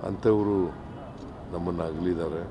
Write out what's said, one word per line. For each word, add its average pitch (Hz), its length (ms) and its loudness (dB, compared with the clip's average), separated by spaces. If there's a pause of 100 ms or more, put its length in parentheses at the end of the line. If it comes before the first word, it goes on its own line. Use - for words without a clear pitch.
ಅಂಥವರು 101 760 4 (680)
ನಮ್ಮನ್ನು 87 320 -2
ಅಗಲಿದ್ದಾರೆ. 82 680 0